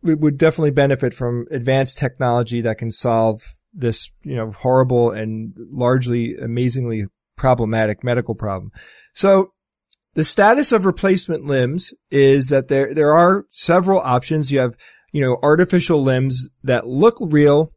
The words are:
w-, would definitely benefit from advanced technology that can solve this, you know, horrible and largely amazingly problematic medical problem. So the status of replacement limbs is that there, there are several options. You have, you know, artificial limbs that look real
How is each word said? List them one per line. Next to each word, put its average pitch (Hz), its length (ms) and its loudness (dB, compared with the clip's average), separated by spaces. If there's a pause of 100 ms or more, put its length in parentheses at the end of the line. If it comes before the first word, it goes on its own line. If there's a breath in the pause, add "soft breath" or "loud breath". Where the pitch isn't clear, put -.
w-, 160 160 0
would 147 200 0
definitely 160 340 2
benefit 139 420 0
from 120 360 -6
advanced 131 480 -2
technology 120 640 -2
that 110 160 -4
can 113 120 -8
solve 110 500 -2 (320)
this, 120 380 -6 (120)
you 139 140 -8
know, 110 160 -8
horrible 127 580 2
and 110 440 -8 (180)
largely 123 640 -2
amazingly 120 720 -4 (300)
problematic 113 680 -2
medical 120 300 -2
problem. 98 360 -8 (440 loud breath)
So 190 380 2 (640)
the 160 100 -2
status 233 480 2
of 196 140 2
replacement 185 600 -2
limbs 139 460 -2 (180)
is 139 400 4
that 135 180 0
there, 139 260 0
there 151 200 2
are 180 360 4
several 185 500 0
options. 131 520 -2
You 135 80 2
have, 123 160 -2 (360 soft breath)
you 147 80 -4
know, 127 220 0
artificial 160 640 2
limbs 131 440 0 (140)
that 127 240 -2
look 170 340 2
real 151 560 2